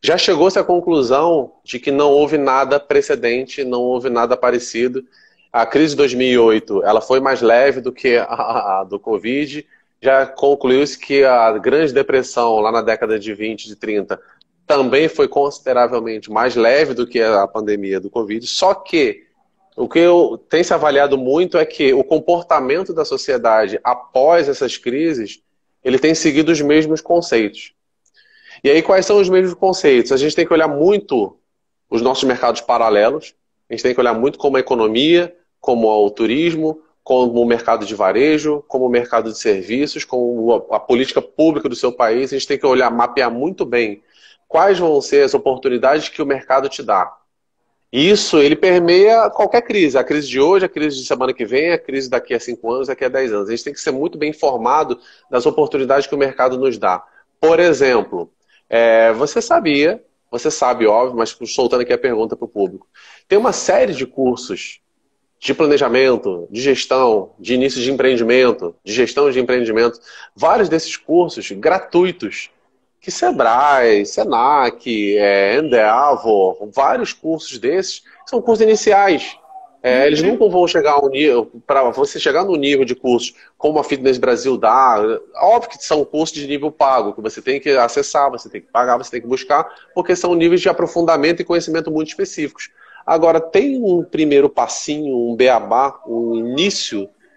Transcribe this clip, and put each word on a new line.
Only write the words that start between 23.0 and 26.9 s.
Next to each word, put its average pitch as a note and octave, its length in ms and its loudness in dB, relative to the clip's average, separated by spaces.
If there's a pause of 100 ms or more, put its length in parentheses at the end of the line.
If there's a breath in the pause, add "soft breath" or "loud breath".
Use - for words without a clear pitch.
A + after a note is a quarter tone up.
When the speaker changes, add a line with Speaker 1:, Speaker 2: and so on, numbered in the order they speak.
Speaker 1:
sociedade A2+ 800 0
após C#3 640 2
essas C3 300 -4
crises, C3 640 -6 (420)
ele B2+ 160 0
tem D#3 160 2
seguido D#3 340 0
os D3+ 120 0
mesmos D#3 400 2